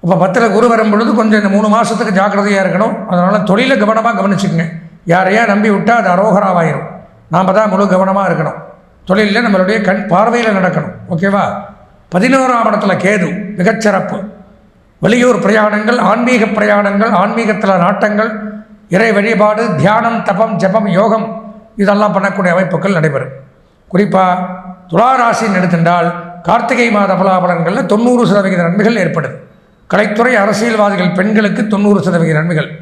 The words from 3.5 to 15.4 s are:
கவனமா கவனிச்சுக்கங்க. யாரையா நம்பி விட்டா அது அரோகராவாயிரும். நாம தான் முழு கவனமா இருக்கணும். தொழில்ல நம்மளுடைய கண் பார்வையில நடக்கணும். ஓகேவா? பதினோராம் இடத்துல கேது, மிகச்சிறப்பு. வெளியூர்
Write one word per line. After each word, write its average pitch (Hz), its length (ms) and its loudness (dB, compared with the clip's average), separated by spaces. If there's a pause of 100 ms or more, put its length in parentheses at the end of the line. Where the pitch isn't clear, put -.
கவனமா 220 420 2
கவனிச்சுக்கங்க. 175 460 0 (420)
யாரையா 185 440 2
நம்பி 208 180 2
விட்டா 196 320 2
அது 190 140 0
அரோகராவாயிரும். 175 720 0 (460)
நாம 185 240 2
தான் 214 140 2
முழு 196 140 0
கவனமா 190 440 0
இருக்கணும். 156 280 -4 (520)
தொழில்ல 208 360 2
நம்மளுடைய 196 320 2 (100)
கண் 196 140 0 (100)
பார்வையில 226 460 2
நடக்கணும். - 380 -2 (180)
ஓகேவா? 196 300 0 (680)
பதினோராம் 247 560 2
இடத்துல 202 240 0 (100)
கேது, 190 240 0 (300)
மிகச்சிறப்பு. 208 600 0 (840)
வெளியூர் 240 440 2